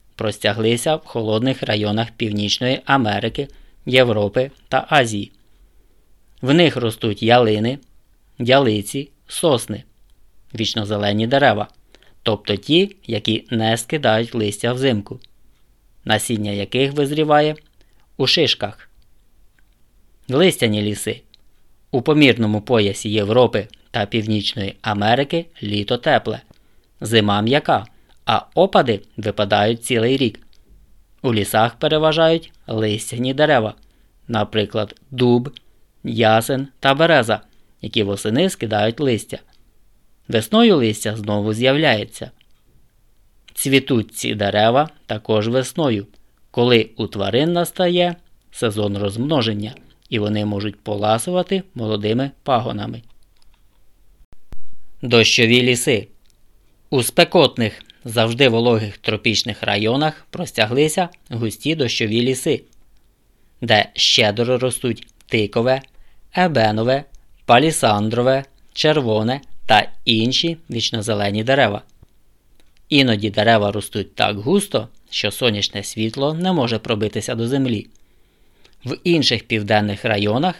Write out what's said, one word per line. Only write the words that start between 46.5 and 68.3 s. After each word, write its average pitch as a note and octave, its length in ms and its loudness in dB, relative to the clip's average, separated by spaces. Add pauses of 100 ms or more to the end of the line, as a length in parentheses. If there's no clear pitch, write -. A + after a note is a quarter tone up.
коли A#2+ 440 2
у A2 120 -6
тварин A2+ 460 0
настає F3 640 0 (360)
сезон G#2 460 -2
розмноження, A2 800 -4 (340)
і A#2 100 -4
вони G#2 260 -2
можуть G#2 340 -6
поласувати A#2 840 -2 (120)
молодими A2 560 -2 (120)
пагонами. A#2 580 -4 (2000)
Дощові A#2 600 4
ліси. A#2+ 460 0 (800)
У C3 140 0
спекотних, C3+ 800 2 (240)
завжди A#2 440 2
вологих A2+ 480 0
тропічних G#2+ 680 -4
районах A2 640 -2
простяглися D3+ 800 -2 (200)
густі A#2 460 -4
дощові A#2 460 -2
ліси, B2+ 420 -2 (960)
де A2 320 2
щедро A#2 640 2
ростуть A#2+ 500 -4 (200)
тикове, A#2 540 0 (520)
ебенове, B2+ 680 2 (420)
палісандрове, A#2+ 1000 2 (280)